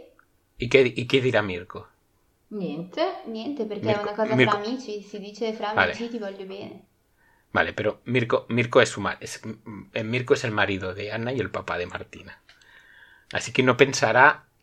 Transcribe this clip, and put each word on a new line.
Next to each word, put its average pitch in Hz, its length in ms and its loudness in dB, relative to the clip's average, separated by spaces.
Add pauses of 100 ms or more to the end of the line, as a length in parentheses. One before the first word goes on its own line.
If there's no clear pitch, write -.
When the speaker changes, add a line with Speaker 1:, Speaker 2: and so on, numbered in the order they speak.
(580)
Speaker 1:
¿Y 123 120 -4
qué, 123 260 6
y 123 120 -4
qué 131 140 4
dirá 117 200 2
Mirko? 90 460 -8 (680)
Speaker 2:
Niente. 185 680 -4
Speaker 3:
Niente, 226 400 -6
perché 208 180 -8
è - 40 -6
Speaker 1:
Mirko, 208 200 0
Speaker 3:
una - 80 -6
cosa 220 200 0
Speaker 1:
Mirko. 160 220 4
Speaker 3:
fra 208 80 -6
amici, 220 360 -6
si 202 180 -12
dice 208 340 -6
fra 214 200 -6
Speaker 1:
Vale. 190 180 2
Speaker 3:
amici 233 180 -6
"ti 240 100 -8
voglio 196 260 -10
bene". - 400 -14 (680)
Speaker 1:
Vale, 85 220 0
pero 104 320 -2
Mirko, 120 440 0
Mirko 120 320 4
es 110 80 6
su - 120 -6
ma-, 92 180 -2
es, - 220 -12 (520)
eh, 113 100 -4
Mirko 123 300 0
es - 100 2
el 117 80 -2
marido 98 420 0
de 104 180 -8
Ana 117 220 -4
y 127 60 -2
el 95 120 -2
papá 87 260 -4
de 90 80 -2
Martina. - 560 -14 (880)
Así - 200 -4
que 127 120 4
no 127 140 6
pensará, 131 680 6 (180)